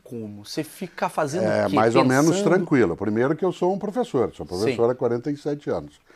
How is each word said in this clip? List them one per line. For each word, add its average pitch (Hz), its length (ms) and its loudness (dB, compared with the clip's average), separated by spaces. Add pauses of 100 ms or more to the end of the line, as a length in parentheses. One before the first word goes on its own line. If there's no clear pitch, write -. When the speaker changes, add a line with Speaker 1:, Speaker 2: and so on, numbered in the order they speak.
Speaker 1:
como? 104 420 -12
Você - 180 -8
fica - 440 -8
fazendo 151 380 -2
Speaker 2:
É, 107 200 2
Speaker 1:
o 101 40 0
quê? 95 60 0
Speaker 2:
mais 113 200 4
ou 131 80 6
menos 135 280 4
Speaker 1:
Pensando? 185 180 0
Speaker 2:
tranquilo. 143 480 2
Primeiro 113 380 0
que 175 100 -4
eu 175 80 0
sou 180 200 -2
um 190 60 -6
professor, 196 540 -2
sou - 120 -12
professor 117 400 0
Speaker 1:
Sim. 120 60 4
Speaker 2:
há 127 40 -4
quarenta 120 360 -2
e 143 60 -6
sete 147 320 -6
anos. 82 300 -6 (160)